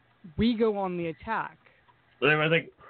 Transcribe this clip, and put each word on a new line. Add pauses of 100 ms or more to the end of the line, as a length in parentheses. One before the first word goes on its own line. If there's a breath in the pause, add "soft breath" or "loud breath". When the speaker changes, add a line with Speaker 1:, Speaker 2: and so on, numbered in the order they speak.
(360)
Speaker 1:
we
go
on
the
attack. (600)
Speaker 2:
But
then
I
think, (220)